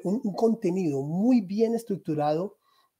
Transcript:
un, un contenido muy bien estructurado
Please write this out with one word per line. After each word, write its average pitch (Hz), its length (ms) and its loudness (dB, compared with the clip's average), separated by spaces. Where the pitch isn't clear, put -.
un, 202 180 0
un 190 120 -4
contenido 180 680 0
muy 202 400 2
bien 214 340 0
estructurado 165 840 -2